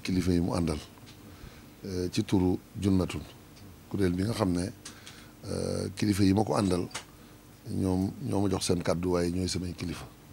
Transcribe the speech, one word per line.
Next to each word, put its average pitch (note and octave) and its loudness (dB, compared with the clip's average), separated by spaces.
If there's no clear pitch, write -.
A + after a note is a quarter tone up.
kilifa F2+ 2
yi F2 4
mu E2+ 0
àndal, E2 0
euh, F#2 -2
ci A2 0
turu F#2 2
Junnatun F#2 2
kuréel F#2+ 2
bi F2+ 0
nga A2+ -2
xam G#2 2
ne, F2 0
euh, F#2 -2
kilifa G#2 4
yi F#2+ 8
ma G#2+ 6
ko - 0
àndal F#2 2
ñoom F#2+ 0
ñoo G#2 0
ma G2+ 2
jox F#2 0
seen F2 2
kàddu F2+ 0
waaye F2 2
ñooy F#2 0
samay F2+ -4
kilifa. E2+ -8